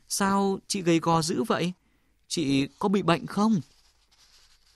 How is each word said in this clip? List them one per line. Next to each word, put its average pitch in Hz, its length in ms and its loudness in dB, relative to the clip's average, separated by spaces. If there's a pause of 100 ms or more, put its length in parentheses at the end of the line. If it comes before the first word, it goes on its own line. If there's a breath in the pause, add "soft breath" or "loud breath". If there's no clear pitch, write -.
"Sao 196 580 0
chị 196 160 -4
gầy 165 160 4
gò 165 240 2
dữ 175 200 -2
vậy? 180 300 -2 (560)
Chị 139 380 0 (120)
có 208 100 -2
bị 196 140 2
bệnh 165 240 0
không?" 208 340 2 (1160)